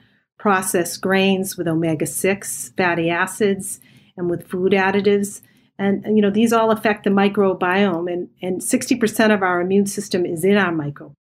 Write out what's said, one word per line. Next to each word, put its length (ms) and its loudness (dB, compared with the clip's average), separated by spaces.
processed 640 0
grains 560 2
with 100 -4
omega-six 1080 -2
fatty 320 0
acids, 720 -2
and 140 -4
with 180 -6
food 240 0
additives. 720 2
And, 280 -2
and, 100 0
you 60 4
know, 100 2
these 220 2
all 180 4
affect 320 0
the 60 0
microbiome, 1000 2
and, 180 -6
and 220 -4
sixty 320 -2
percent 380 2
of 100 0
our 160 0
immune 280 2
system 380 -4
is 200 -4
in 100 4
our 160 2
micro- 420 -6